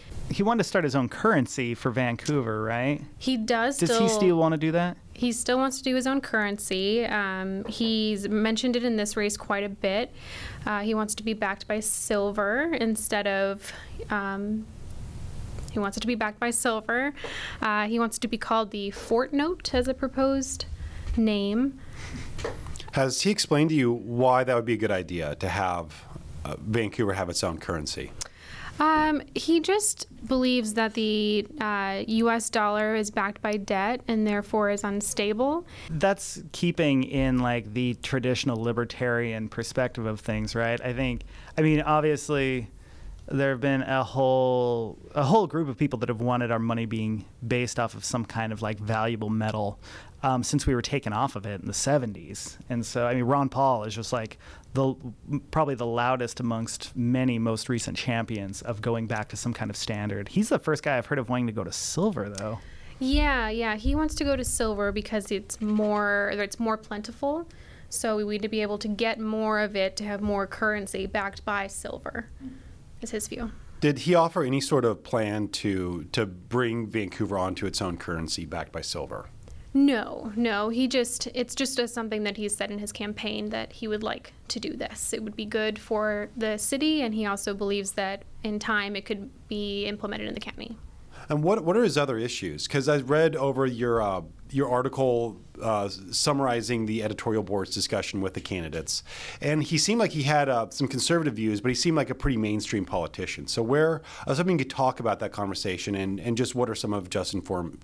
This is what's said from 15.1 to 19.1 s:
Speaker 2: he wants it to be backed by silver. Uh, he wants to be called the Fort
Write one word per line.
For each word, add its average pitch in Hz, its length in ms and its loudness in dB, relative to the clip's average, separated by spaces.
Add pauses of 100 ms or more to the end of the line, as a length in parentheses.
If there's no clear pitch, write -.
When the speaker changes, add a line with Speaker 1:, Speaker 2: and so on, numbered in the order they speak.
Speaker 2:
he - 60 -4
wants 202 180 -2
it 214 40 -6
to - 60 -4
be 240 100 0
backed 214 240 -4
by 240 100 2
silver. 233 600 0 (480)
Uh, 214 260 2
he 226 140 0
wants 226 180 0
to - 80 -2
be 220 120 -4
called 220 340 0
the 202 180 -4
Fort 233 420 0